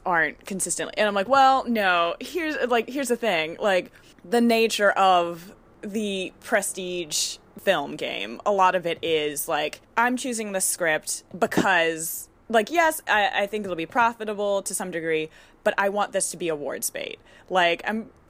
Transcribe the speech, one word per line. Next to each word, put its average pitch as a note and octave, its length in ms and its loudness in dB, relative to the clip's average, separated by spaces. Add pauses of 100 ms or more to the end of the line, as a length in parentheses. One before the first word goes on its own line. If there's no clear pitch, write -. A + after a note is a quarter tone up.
aren't D#3+ 400 0
consistently. - 500 -6
And G#3+ 100 2
I'm G3+ 80 0
like, G3 140 0
"Well, C4+ 360 6
no, F3+ 560 2
here's, D#4 360 -4 (120)
like, A#3 200 0
here's B3+ 200 -4
the A#3+ 80 2
thing, E3+ 440 0
like, F#3+ 300 2 (340)
the G#3+ 160 2
nature A3+ 520 4
of F3 640 2 (280)
the G3 580 -4
prestige F3+ 960 -4 (240)
film D3+ 360 0
game, D3+ 500 -8
a G#3 60 4
lot F#3 220 4
of F3 120 -2
it E3 160 -2
is, D3+ 460 -2
like, D3+ 320 -4 (160)
I'm B3 200 2
choosing A3+ 360 -6
the F#3+ 80 -4
script - 640 -2 (140)
because, E3 920 0 (200)
like, A3 220 2
yes, D#4+ 360 2
I, G3+ 360 2
I G3+ 40 -2
think G#3+ 180 -6
it'll F3+ 120 -6
be D#3+ 100 -6
profitable G#3 760 -2
to G3 120 -6
some F#3 160 -6
degree, D#3+ 380 -4 (340)
but G#3 140 0
I G3+ 120 2
want G3+ 240 -2
this F#3+ 180 -2
to F3 80 -12
be F3 100 -4
awards D3 400 -6
bait." - 300 -10 (320)
Like, F3 360 2
I'm, G#3+ 220 -4 (220)